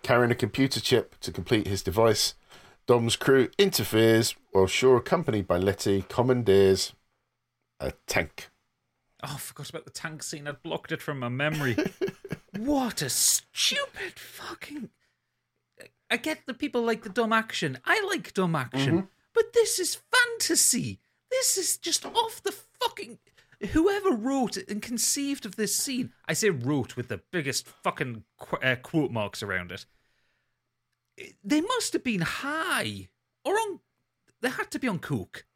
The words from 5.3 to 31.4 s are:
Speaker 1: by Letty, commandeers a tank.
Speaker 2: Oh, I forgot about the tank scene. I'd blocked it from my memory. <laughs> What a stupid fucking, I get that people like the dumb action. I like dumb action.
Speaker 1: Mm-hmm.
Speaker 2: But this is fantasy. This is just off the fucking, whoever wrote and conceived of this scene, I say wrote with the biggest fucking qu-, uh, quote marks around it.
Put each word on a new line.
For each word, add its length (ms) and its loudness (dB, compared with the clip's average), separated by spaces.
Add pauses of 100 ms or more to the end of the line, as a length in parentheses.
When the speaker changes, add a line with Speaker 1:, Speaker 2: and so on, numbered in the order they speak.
Speaker 1:
by 100 2
Letty, 500 2
commandeers 880 4 (840)
a 140 -6 (140)
tank. 420 -6 (760)
Speaker 2:
Oh, 120 -10
I 20 -12
forgot 320 -14
about 160 -14
the 60 -20
tank 320 -8
scene. 240 -10
I'd 140 -10
blocked 300 -6
it 100 -4
from 180 -6
my 100 -4
memory. 520 0
<laughs> 60 -2 (680)
What 440 -2
a 80 -4
stupid 1080 -2
fucking, 720 -14 (1200)
I 60 0
get 300 -6
that 120 -10
people 260 -2
like 200 -2
the 60 -14
dumb 240 0
action. 500 -2
I 260 2
like 240 -6
dumb 220 0
action. 420 0
Speaker 1:
Mm-hmm. 80 0 (280)
Speaker 2:
But 180 2
this 260 2
is 220 -4 (120)
fantasy. 880 2 (280)
This 280 0
is 200 -2
just 280 -4
off 360 -4
the 120 -6 (260)
fucking, 400 -6 (520)
whoever 400 2
wrote 440 0
and 260 -8
conceived 640 -4
of 120 -10
this 180 -2
scene, 380 -4 (140)
I 60 -2
say 160 2
wrote 460 -2
with 140 -8
the 100 -6 (120)
biggest 360 -4
fucking 560 -6 (140)
qu-, 200 -8
uh, 200 0
quote 340 -2
marks 320 -4
around 300 -6
it. 120 -14 (1600)